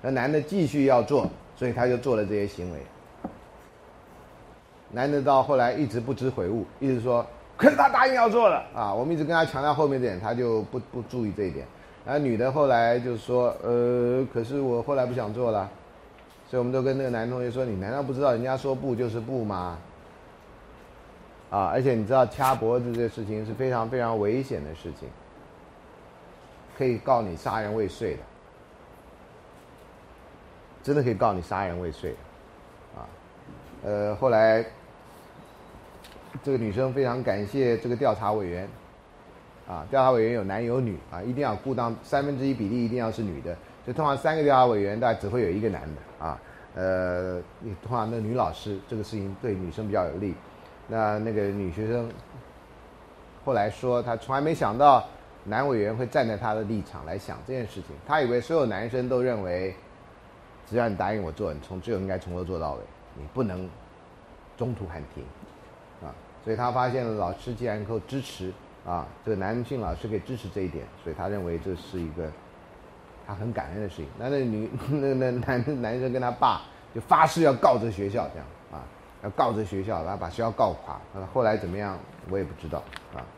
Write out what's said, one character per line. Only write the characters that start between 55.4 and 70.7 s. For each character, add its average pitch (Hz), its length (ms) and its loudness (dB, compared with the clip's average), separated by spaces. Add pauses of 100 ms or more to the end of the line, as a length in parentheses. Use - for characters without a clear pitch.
男 117 240 0
委 120 120 2
员 104 140 0
会 120 120 -2
站 123 200 2
在 110 80 -2
她 107 200 -2
的 110 80 -2
立 104 200 -4
场 71 220 -12
来 80 140 -6
想 - 180 -10 (100)
这 127 60 -8
件 127 140 -4
事 - 80 -14
情， 82 200 -12 (120)
她 151 160 2
以 120 80 2
为 123 100 2
所 160 160 -2
有 147 80 4
男 107 240 -2
生 123 180 -2
都 127 140 2
认 123 220 0
为， 92 340 -4 (880)
只 107 100 -4
要 117 120 2
你 101 80 -2
答 95 160 0
应 110 100 -2
我 82 80 -4
做， 82 220 -4
你 73 80 -8
从， 95 220 -10
就 113 160 -4
应 95 80 -4
该 95 120 -2
从 90 140 -8
头 87 100 -4
做 87 160 -4
到 78 140 -4
尾， 64 60 -8 (380)
你 71 80 -14 (100)
不 127 80 0
能 92 260 -4 (880)
中 123 180 -4
途 101 120 -8
喊 82 160 -10 (120)
停， 67 80 -12 (800)
啊， 82 60 -12 (340)
所 110 80 -6
以 110 60 0
她 123 160 0
发 127 180 2
现 127 140 -2
了 113 80 -2
老 95 220 -2
师 123 200 -8
竟 117 120 -6
然 107 100 -2
能 107 80 -6
够 110 160 -4
支 135 220 -6
持， 95 280 -10 (360)
啊， 87 200 -4 (180)
这 110 60 -4
个 107 60 0
男 104 260 -2
性 123 200 -6
老 85 120 -4
师 98 140 -8
可 104 60 -2
以 104 60 -2
支 127 180 -8
持 101 100 -10
这 95 140 -4
一 92 60 -2
点， 78 180 -8 (180)